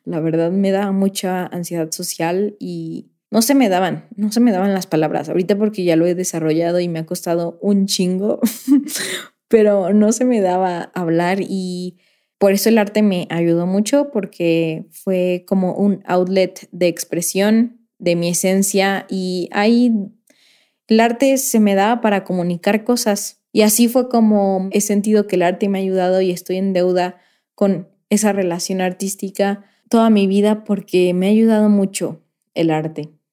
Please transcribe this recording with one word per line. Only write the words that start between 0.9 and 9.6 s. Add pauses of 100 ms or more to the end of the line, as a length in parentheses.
mucha
ansiedad
social
y (200)
no
se
me
daban,
no
se
me
daban
las
palabras.
Ahorita
porque
ya
lo
he
desarrollado
y
me
ha
costado
un
chingo, (560)
<laughs>
pero